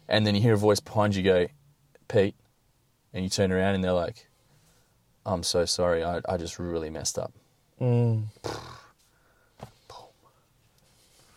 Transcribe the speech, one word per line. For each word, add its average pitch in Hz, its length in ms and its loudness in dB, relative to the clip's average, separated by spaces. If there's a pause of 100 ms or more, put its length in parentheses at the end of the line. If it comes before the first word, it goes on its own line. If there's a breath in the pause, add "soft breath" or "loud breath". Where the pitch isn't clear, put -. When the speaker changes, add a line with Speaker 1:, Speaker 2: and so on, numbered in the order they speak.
Speaker 1:
and 107 160 2
then 104 120 2
you 101 40 2
hear 113 140 4
a 104 40 4
voice 104 220 4
behind 104 360 0
you 92 80 0
go, 90 240 4 (580)
"Pete." 104 300 2 (760)
And 92 120 -4
you 95 60 -4
turn 98 200 2
around 92 240 2
and 95 80 -2
they're 92 100 0
like, 85 360 -4 (960)
"I'm 92 160 -2
so 87 220 0
sorry, 85 400 0
I, 85 240 -2
I 95 80 0
just 87 220 -8
really 82 320 -6
messed - 280 -8
up." - 140 -8 (480)
Speaker 2:
Mm. 120 440 0 (3000 loud breath)